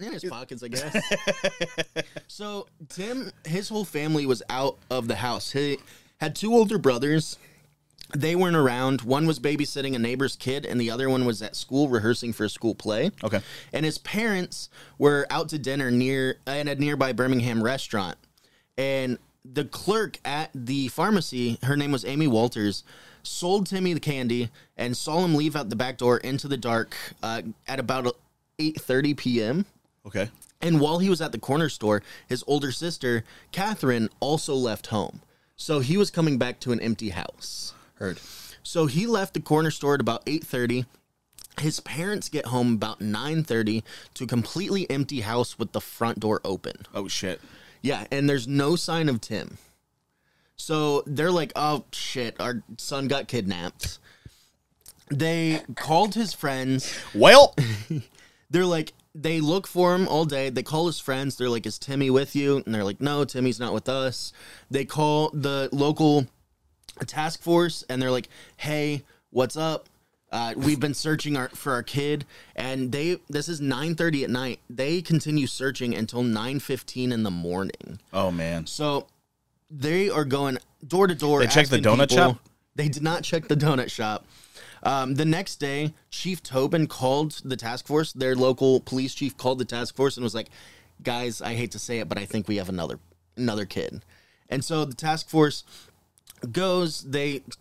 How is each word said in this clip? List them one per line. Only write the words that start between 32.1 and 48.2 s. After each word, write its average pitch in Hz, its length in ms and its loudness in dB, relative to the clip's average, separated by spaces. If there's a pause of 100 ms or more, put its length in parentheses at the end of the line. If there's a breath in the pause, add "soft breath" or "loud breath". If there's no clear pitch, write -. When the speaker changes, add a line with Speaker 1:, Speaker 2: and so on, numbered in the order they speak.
Speaker 1:
his 123 200 -4
older 143 240 0
sister, 123 520 -2 (280 loud breath)
Catherine, 135 580 0 (100)
also 151 360 0
left 120 320 -2
home. - 340 -4 (340)
So - 240 -2
he 135 160 0
was 202 140 4
coming 156 280 2
back 123 240 -2
to 123 100 -4
an 117 80 0
empty 110 300 -4
house. - 640 -10 (220 soft breath)
Speaker 2:
Heard. 92 240 -6 (440 loud breath)
Speaker 1:
So 165 220 0
he 151 220 0
left 196 260 0
the - 80 -4
corner 156 300 2
store 143 240 2
at 135 60 0
about 113 240 -2
eight 151 200 -4
thirty. 123 400 -2 (760)
His 156 220 -2
parents 175 480 -6
get 147 180 -4
home 123 280 2
about 110 260 -4
nine 127 420 -2
thirty 113 400 0 (320 loud breath)
to - 80 -8
a 123 40 -6
completely 165 640 -2
empty 139 320 -2
house 113 380 -2
with 113 140 -6
the 104 80 -2
front - 400 -2
door 107 240 2
open. 95 480 -6
Speaker 2:
Oh, 101 160 -6
shit. 92 320 -6 (400 loud breath)
Speaker 1:
Yeah, 123 300 -2
and 139 180 2